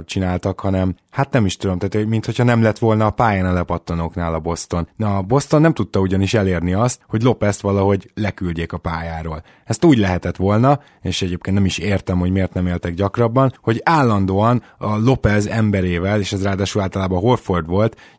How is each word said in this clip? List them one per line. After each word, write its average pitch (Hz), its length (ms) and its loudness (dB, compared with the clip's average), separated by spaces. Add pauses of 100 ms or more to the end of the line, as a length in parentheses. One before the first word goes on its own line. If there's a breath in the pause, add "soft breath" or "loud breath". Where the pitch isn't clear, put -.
csináltak, 92 540 -4
hanem 92 360 -2 (160)
hát - 200 -4
nem 117 140 2
is 90 120 -2
tudom, 95 200 -2
tehát 104 300 -4
mint 110 180 -2
hogyha 120 180 -2
nem 120 180 4
lett 107 180 2
volna 110 260 2
a 107 60 2
pályán 101 340 2
a 90 80 2
lepattanóknál 85 800 -4
a 80 60 -4
Boston. 85 560 -4
Na, 104 220 -2
a 98 40 -2
Boston 143 400 2
nem 160 120 6
tudta 101 260 -2
ugyanis 95 340 0
elérni 90 400 0
azt, 117 340 0
hogy 110 140 -2
Lopez-t 110 400 0
valahogy 98 520 0
leküldjék 87 600 -4
a 90 40 -6
pályáról. 82 680 -8 (220 soft breath)
Ezt - 200 0
úgy 147 120 6
lehetett 92 380 0
volna, 113 440 2 (220 soft breath)
és 92 200 -4
egyébként 95 340 -2
nem 101 100 4
is 87 120 0
értem, 95 420 -2
hogy 90 120 0
miért 95 220 0
nem 90 140 -2
éltek 87 260 -4
gyakrabban, 117 680 0
hogy 113 220 0
állandóan 110 800 2 (140 soft breath)
a 107 200 -4
Lopez 107 500 2
emberével, 98 720 0
és 95 120 -4
ez 95 120 -2
ráadásul 98 380 -2
általában 92 380 -2
Horford 95 480 0
volt, 101 300 0 (220 loud breath)